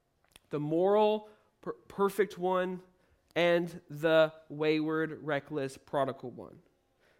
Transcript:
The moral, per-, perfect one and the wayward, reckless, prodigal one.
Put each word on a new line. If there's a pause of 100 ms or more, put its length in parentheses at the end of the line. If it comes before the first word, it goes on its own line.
(520)
The
moral, (320)
per-, (140)
perfect
one (540)
and
the (180)
wayward,
reckless,
prodigal
one. (640)